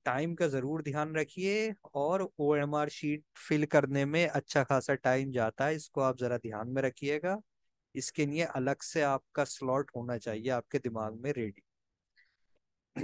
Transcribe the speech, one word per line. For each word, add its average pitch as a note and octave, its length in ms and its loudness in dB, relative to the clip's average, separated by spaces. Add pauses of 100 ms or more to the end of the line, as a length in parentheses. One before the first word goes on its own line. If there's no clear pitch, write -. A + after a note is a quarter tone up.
टाइम D3 300 0
का E3 120 2
जरूर C#3 360 -2
ध्यान D3+ 320 -4
रखिए G3 580 -2 (220)
और D#3+ 260 0 (180)
ओएमआर D3 500 2
शीट D3+ 340 -4 (160)
फिल D3+ 280 2
करने C#3 380 4
में D#3+ 220 4
अच्छा C#3+ 360 2
खासा C3+ 320 2
टाइम C3 360 2
जाता A#2+ 340 0
है, D#3 100 0
इसको D3+ 260 -4
आप C3 160 2
जरा A#2+ 200 0
ध्यान A2+ 320 -6
में C3+ 120 0
रखिएगा। D3 560 -2 (580)
इसके C#3+ 300 -2
लिए D3 200 0
अलग C3+ 380 -2
से - 200 -2
आपका C#3 420 0
स्लॉट C3 500 -2
होना A#2+ 220 -4
चाहिए A2+ 340 -4
आपके B2+ 280 -2
दिमाग A2+ 420 -4
में C3+ 120 -2
रेडी। A2 280 -6 (1400)